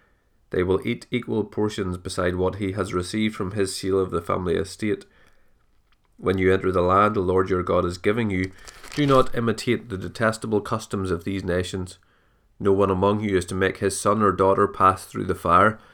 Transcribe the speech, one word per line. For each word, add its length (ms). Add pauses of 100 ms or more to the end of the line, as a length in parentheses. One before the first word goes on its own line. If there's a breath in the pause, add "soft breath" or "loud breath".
(500)
They 140
will 220
eat 260
equal 340
portions 520
beside 380
what 200
he 180
has 200
received 440
from 140
his 220
seal 240
of 140
the 100
family 340
estate. 500 (1120 soft breath)
When 200
you 160
enter 200
the 80
land 340
the 60
Lord 280
your 140
God 220
is 120
giving 320
you, 220 (440 loud breath)
do 100
not 280
imitate 540
the 100
detestable 640
customs 500
of 140
these 220
nations. 520 (640)
No 140
one 180
among 300
you 160
is 80
to 100
make 220
his 200
son 240
or 120
daughter 340
pass 380
through 180
the 120
fire, 440 (140 soft breath)